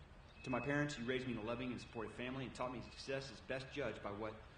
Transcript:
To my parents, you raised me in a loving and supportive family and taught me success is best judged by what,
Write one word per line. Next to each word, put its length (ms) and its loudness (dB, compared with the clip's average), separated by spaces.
To 60 -2
my 100 6
parents, 360 6
you 80 -2
raised 220 4
me 60 2
in 80 2
a 20 -2
loving 300 2
and 80 -2
supportive 340 -4
family 300 -2
and 100 -4
taught 180 0
me 80 -4
success 320 0
is 240 -8
best 260 0
judged 300 2
by 60 0
what, 240 -2